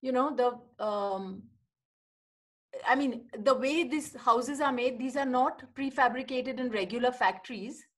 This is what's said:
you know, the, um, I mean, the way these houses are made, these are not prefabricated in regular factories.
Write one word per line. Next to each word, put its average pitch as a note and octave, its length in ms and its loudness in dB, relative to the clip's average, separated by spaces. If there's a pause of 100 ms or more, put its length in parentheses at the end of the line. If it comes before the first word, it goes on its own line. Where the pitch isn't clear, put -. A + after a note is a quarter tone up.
you C4 80 -2
know, C4 240 2
the, B3 500 0
um, G3 580 -2 (1400)
I B3 80 6
mean, C4 300 -2 (180)
the C4 120 6
way C#4 300 0
these C#4+ 320 -4
houses B3 440 0
are C#4 120 2
made, B3 260 0
these B3+ 180 -4
are C#4 80 0
not C4 400 0 (100)
prefabricated B3+ 880 0
in B3+ 100 -2
regular A3 400 0
factories. G#3+ 720 -4 (140)